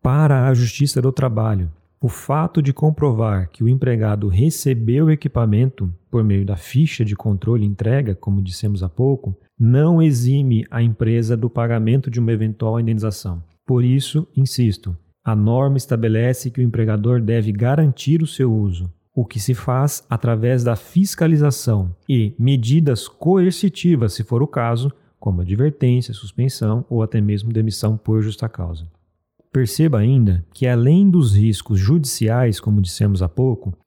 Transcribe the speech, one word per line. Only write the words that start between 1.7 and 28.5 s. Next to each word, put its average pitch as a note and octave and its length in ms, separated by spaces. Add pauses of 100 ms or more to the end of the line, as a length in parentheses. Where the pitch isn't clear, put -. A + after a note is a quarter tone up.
o B2 100
fato D#3 520
de C#3 140
comprovar A2+ 760
que - 160
o A#2 60
empregado A2 580
recebeu B2+ 800
o D#3 40
equipamento A#2+ 800 (200)
por A#2 120
meio G2 220
da G2 120
ficha C3 500
de G2+ 100
controle G#2+ 480
e G#2 40
entrega, A2 460
como G2 280
dissemos F#2+ 400
há F#2 80
pouco, B2+ 440 (240)
não D3+ 440
exime B2+ 680
a A#2 120
empresa A2+ 560
do A#2 100
pagamento A#2 640
de A#2+ 100
uma A2+ 120
eventual A2 460
indenização. G#2+ 640 (240)
Por B2 160
isso, C#3 540
insisto, A#2 580 (300)
a A2+ 100
norma B2+ 440
estabelece A#2 720
que C3 100
o - 20
empregador A2+ 600
deve A2 280
garantir C#3 720
o D#3+ 40
seu B2+ 280
uso, F2+ 380 (220)
o B2 120
que - 120
se B2+ 140
faz C3 560
através A#2+ 560
da A#2+ 100
fiscalização C#3 1200 (140)
e A2+ 300
medidas C3 680
coercitivas, F3 1080
se A2 100
for A#2+ 180
o D#3 40
caso, A#2 440 (300)
como F2+ 220
advertência, B2 720
suspensão A2+ 760
ou A#2 140
até A2 180
mesmo G#2 320
demissão A2 420
por G#2+ 280
justa A2 260
causa. E2+ 400 (640)